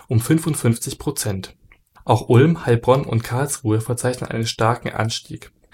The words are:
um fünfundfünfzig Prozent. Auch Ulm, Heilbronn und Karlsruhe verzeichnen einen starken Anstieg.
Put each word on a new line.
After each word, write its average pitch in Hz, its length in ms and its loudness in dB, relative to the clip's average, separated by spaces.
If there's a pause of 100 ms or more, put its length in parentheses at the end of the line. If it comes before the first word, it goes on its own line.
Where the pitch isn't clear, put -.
um 117 120 2
fünfundfünfzig 151 800 0
Prozent. - 580 -6 (480)
Auch 117 240 2
Ulm, 147 380 4
Heilbronn 123 400 2
und 113 180 -2
Karlsruhe 117 560 -2
verzeichnen 127 500 -4
einen 113 160 -4
starken 113 440 -2
Anstieg. - 600 -6 (220)